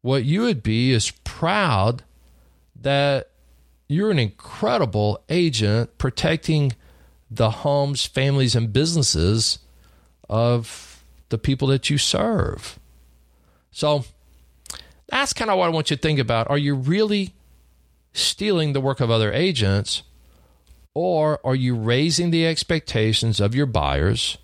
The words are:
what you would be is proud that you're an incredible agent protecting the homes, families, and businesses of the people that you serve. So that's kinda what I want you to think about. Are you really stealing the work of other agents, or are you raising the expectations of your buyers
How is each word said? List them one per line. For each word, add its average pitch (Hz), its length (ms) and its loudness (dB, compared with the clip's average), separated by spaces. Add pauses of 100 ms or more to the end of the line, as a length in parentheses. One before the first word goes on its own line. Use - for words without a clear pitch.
what 127 240 0
you 170 180 2
would 208 200 0
be 117 280 2
is 117 200 2 (120)
proud 131 800 0 (760)
that 139 500 0 (580)
you're 190 220 2
an 175 80 2
incredible 107 1080 -2
agent 117 720 0
protecting 151 760 0 (580)
the 110 200 2
homes, 143 560 -2
families, 135 500 0
and 113 160 0
businesses 113 840 0 (720)
of 117 760 -2 (240)
the 113 100 -4
people 135 300 0
that 135 220 0
you 147 80 2
serve. - 800 -2 (920)
So 147 340 0 (1040)
that's 269 240 -2
kinda 220 220 -2
what 185 120 2
I 165 40 0
want 160 200 -2
you 147 60 0
to - 60 -8
think 156 160 0
about. 117 300 0
Are 143 100 0
you 143 160 0
really 190 600 0 (760)
stealing 170 600 0
the 139 80 0
work 135 200 -2
of 117 100 2
other 110 220 2
agents, 113 680 0 (920)
or 156 500 0
are 131 120 0
you 127 180 0
raising 143 560 0
the 165 160 2
expectations 113 960 0
of 101 140 2
your 139 120 0
buyers 82 760 0